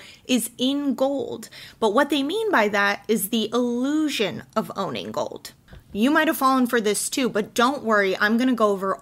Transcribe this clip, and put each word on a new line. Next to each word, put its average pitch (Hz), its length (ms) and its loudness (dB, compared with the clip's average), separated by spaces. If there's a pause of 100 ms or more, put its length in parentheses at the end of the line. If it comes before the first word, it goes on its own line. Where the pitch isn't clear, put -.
(260)
is 240 320 0
in 277 380 -2
gold." 262 540 -4 (300)
But 214 140 2
what 285 160 4
they 285 140 0
mean 415 260 -2
by 240 200 4
that 202 380 0
is 196 220 0
the 220 240 0
illusion 247 880 -2 (140)
of 190 200 -2
owning 117 360 -6
gold. - 400 -6 (400)
You 220 180 2
might 311 200 2
have - 80 0
fallen 262 280 4
for 240 160 0
this 208 280 -2
too, 254 200 0
but 208 240 -4
don't 254 300 0
worry, 202 340 2
I'm 214 220 2
gonna 254 160 2
go 214 160 2
over 190 300 -2